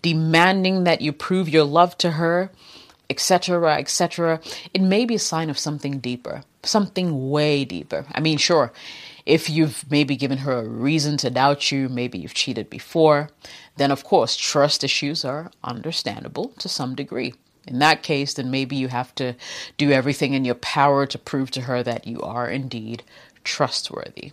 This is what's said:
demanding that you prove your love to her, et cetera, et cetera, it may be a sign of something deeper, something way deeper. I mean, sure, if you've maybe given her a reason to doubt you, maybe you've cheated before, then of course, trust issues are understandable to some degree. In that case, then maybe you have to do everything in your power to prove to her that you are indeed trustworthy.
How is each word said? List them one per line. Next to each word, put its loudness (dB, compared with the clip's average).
demanding 4
that 4
you -2
prove 0
your 6
love 4
to 0
her, 0
et -6
cetera, 2
et -4
cetera, 0
it 0
may 4
be 0
a 0
sign -2
of -4
something -4
deeper, -8
something 0
way 2
deeper. -8
I -2
mean, 2
sure, 2
if 4
you've 0
maybe 2
given -2
her -4
a -2
reason 0
to -2
doubt 2
you, -2
maybe -4
you've -12
cheated -4
before, 2
then 2
of -2
course, 2
trust 2
issues -2
are -8
understandable -8
to -10
some -4
degree. -6
In -6
that 4
case, -2
then -6
maybe -2
you -4
have -6
to -4
do 4
everything 2
in 0
your 0
power 2
to -8
prove -6
to -6
her -4
that -6
you -10
are -6
indeed -8
trustworthy. -4